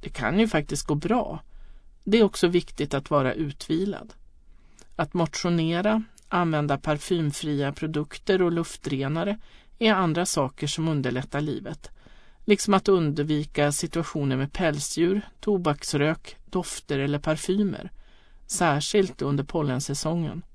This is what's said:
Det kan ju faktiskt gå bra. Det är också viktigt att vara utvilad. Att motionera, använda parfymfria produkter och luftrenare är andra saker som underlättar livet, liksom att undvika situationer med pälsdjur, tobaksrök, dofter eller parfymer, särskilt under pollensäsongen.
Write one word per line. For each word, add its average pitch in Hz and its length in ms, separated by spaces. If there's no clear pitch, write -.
Det - 80
kan 127 300
ju 226 80
faktiskt 151 400
gå 151 80
bra. 175 440
Det 208 160
är 220 40
också 190 240
viktigt 170 460
att 135 160
vara 139 240
utvilad. 160 800
Att 156 180
motionera, 175 880
använda 156 480
parfymfria 147 960
produkter 170 680
och 175 100
luftrenare 165 880
är 220 140
andra 170 320
saker 143 420
som 160 200
underlättar 135 540
livet, - 500
liksom 208 280
att 190 140
undvika 151 840
situationer 147 680
med 139 160
pälsdjur, 170 680
tobaksrök, 156 1040
dofter - 540
eller 143 200
parfymer, 185 720
särskilt 175 760
under 139 220
pollensäsongen. 147 1000